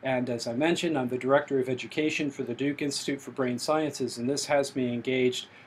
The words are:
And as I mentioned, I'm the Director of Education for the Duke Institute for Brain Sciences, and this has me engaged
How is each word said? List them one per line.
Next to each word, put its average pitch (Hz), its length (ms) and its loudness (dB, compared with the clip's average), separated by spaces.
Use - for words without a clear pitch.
And 127 280 0
as 120 180 -4
I 131 60 -4
mentioned, 160 440 2
I'm 127 100 0
the 123 100 -2
Director 135 420 4
of 127 100 0
Education 151 600 -2
for 135 140 -6
the 120 100 -4
Duke 139 280 -2
Institute 139 400 -2
for 123 100 -12
Brain 123 260 0
Sciences, 147 600 0
and 120 120 -2
this 143 180 0
has 143 280 2
me 127 180 0
engaged 127 540 2